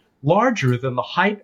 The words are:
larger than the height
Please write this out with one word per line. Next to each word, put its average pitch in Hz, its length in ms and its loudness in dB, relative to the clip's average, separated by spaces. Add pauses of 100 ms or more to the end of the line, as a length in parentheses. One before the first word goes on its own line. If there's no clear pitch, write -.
(220)
larger 180 540 2
than 123 180 -6
the 123 60 -4
height 202 440 -2